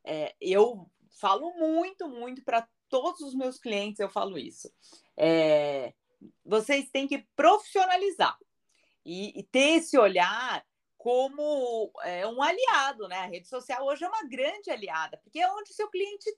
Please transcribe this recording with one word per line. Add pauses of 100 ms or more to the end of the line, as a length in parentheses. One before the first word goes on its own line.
é,
eu (180)
falo
muito,
muito
pra (220)
todos
os
meus
clientes,
eu
falo
isso, (460)
é, (500)
vocês
têm
que (140)
profissionalizar (680)
e,
e
ter
esse
olhar (380)
como, (100)
é,
um
aliado,
né?
A
rede
social
hoje
é
uma
grande
aliada,
porque
é
onde
o
seu
cliente